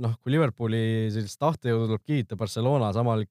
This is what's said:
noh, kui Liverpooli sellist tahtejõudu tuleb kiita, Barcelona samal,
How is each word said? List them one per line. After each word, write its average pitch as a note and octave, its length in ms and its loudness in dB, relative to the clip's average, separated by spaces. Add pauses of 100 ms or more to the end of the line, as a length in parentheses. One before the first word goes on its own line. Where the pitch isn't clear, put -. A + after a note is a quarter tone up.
noh, A2+ 160 -2
kui C3 160 -2
Liverpooli A2+ 760 0
sellist G#2 300 -6
tahtejõudu A#2+ 480 0
tuleb A2 180 -4
kiita, B2 320 -2
Barcelona A#2 560 0
samal, A2+ 360 2